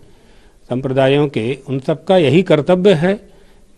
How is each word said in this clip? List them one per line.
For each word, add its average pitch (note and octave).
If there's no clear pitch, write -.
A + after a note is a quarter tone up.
संप्रदायों C3+
के, C3
उन C3
सबका E3+
यही D#3+
कर्तव्य F3+
है F3